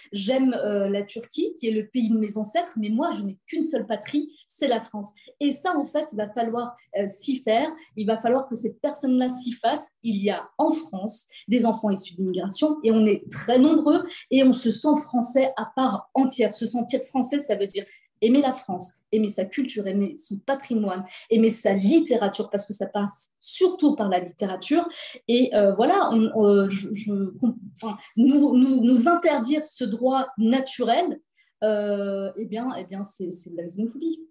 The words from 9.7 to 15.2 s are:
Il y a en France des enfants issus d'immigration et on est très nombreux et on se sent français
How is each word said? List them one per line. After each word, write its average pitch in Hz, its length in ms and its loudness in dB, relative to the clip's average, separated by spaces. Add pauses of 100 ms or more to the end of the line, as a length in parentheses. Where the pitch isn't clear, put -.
Il 226 140 -2
y 202 140 0
a - 180 -6 (100)
en 311 120 4
France - 580 -6 (200)
des 226 160 2
enfants 214 260 0
issus 185 240 -4
d'immigration 190 680 -2
et 226 60 4
on 220 160 6
est - 240 0
très - 280 0
nombreux 311 480 6 (240)
et 269 140 6
on 254 80 8
se - 180 0
sent 294 320 2
français 262 540 0